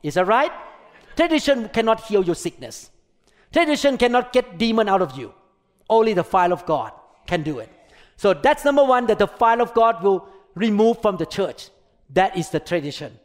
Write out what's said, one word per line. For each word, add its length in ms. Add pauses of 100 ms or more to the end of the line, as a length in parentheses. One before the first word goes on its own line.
Is 100
that 120
right? 260 (640)
Tradition 540
cannot 320
heal 220
your 120
sickness. 540 (640)
Tradition 460
cannot 340
get 260
demon 300
out 140
of 160
you. 160 (540)
Only 240
the 100
fire 300
of 140
God 260 (340)
can 160
do 160
it. 100 (480)
So 160
that's 320
number 200
one, 220
that 120
the 80
fire 340
of 140
God 300
will 240 (260)
remove 480
from 140
the 100
church. 440 (400)
That 260
is 140
the 100
tradition. 640